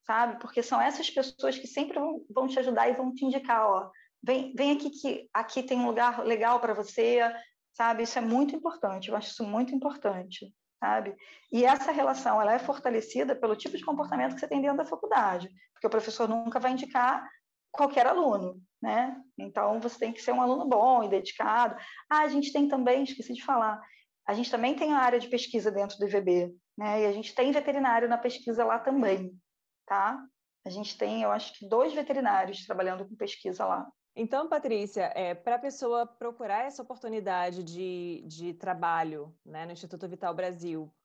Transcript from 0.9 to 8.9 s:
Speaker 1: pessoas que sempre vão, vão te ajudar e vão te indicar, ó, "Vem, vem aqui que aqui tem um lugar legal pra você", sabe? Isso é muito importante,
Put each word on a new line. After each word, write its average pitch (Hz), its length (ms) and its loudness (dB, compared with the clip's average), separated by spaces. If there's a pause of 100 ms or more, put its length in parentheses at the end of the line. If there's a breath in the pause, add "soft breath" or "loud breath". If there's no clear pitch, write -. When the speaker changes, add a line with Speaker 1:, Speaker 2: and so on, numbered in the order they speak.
Speaker 1:
pessoas 262 480 -2
que 262 100 -12
sempre 285 320 -4
vão, 320 300 -4
vão 262 180 0
te 262 120 -2
ajudar 240 300 2
e 247 60 2
vão 254 180 -2
te 262 100 -8
indicar, 247 460 2
ó, 190 220 0 (300 loud breath)
"Vem, 262 340 -2
vem 285 160 2
aqui 294 180 0
que - 440 -6
aqui 226 300 -2
tem 254 160 0
um 247 80 2
lugar 233 380 2
legal 226 340 2
pra 226 140 0
você", 226 480 2 (500 loud breath)
sabe? 233 320 0
Isso 233 140 -4
é 247 40 0
muito 254 340 2
importante, 214 520 -4